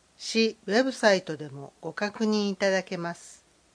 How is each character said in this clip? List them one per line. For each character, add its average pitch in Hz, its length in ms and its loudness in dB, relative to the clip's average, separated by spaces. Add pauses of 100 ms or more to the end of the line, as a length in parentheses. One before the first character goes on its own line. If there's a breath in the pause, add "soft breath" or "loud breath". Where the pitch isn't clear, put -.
(160)
市 226 400 0 (120)
ウ 190 40 -2
ェ 240 120 4
ブ 269 80 -2
サ 214 200 6
イ 185 120 2
ト 156 120 -6
で 147 120 -12
も 135 320 -14
ご 160 120 -10
確 208 300 -4
認 214 280 2
い 196 40 -2
た 196 160 0
だ 190 140 0
け 190 120 -8
ま 170 200 -6
す。 - 320 -20 (260)